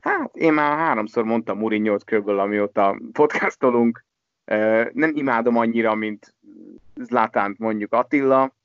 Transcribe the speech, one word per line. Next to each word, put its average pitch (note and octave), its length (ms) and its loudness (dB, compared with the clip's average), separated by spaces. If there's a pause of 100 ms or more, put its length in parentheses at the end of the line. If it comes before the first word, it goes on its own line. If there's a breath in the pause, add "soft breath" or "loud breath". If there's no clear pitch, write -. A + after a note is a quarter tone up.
Hát, E4+ 360 -4
én D#3+ 160 2
már D3+ 260 0
háromszor A#2+ 460 -2
mondtam A2 340 -2
Mourinho-t G#2+ 460 0
körülbelül, G2+ 360 0
amióta G2+ 600 0 (120)
podcastolunk. B2 920 0 (400)
Ö, A2 480 2
nem D#3 220 0
imádom A#2+ 420 0
annyira, A2+ 380 2
mint G#2+ 400 -8 (600)
Zlatánt A2 640 -2
mondjuk A2 340 -4
Attila C3 640 2 (100)